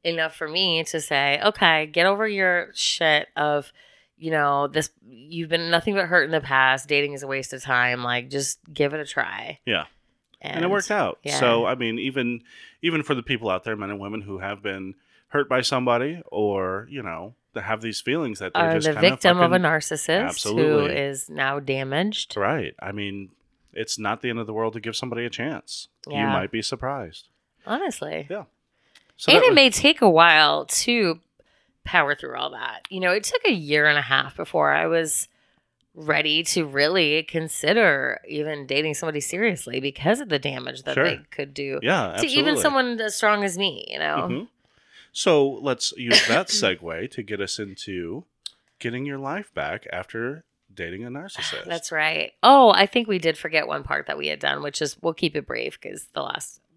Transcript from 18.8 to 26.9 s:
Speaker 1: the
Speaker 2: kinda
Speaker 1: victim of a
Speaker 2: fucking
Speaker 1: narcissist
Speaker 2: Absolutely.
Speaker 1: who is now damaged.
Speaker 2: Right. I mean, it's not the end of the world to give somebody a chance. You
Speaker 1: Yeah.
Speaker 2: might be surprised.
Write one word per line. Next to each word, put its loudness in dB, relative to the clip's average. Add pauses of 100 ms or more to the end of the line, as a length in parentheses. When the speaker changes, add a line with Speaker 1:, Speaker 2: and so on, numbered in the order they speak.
Speaker 1:
the 2
Speaker 2:
kinda 4
Speaker 1:
victim 4
of 4
a 4
Speaker 2:
fucking 2
Speaker 1:
narcissist 0
Speaker 2:
Absolutely. 0
Speaker 1:
who -2
is -6
now -4
damaged. -2
Speaker 2:
Right. 0
I -10
mean, -10 (440)
it's -6
not -4
the -2
end -4
of -6
the -8
world -2
to -10
give -8
somebody -6
a -6
chance. -8 (180)
You -10
Speaker 1:
Yeah. 0
Speaker 2:
might -2
be -4
surprised. -8 (380)